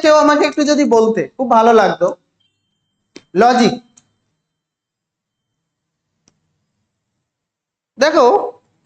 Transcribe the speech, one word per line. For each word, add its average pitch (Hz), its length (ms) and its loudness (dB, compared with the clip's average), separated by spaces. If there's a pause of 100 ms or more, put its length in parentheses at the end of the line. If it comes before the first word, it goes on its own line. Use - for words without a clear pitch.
কেউ 311 200 2
আমাকে 294 260 0
একটু 302 120 -6 (100)
যদি 294 120 0 (120)
বলতে 220 260 0 (160)
খুব 254 180 -6
ভালো 226 240 2
লাগতো। 180 280 -2 (1300)
লজিক 233 320 2 (4000)
দেখো, 294 300 2 (580)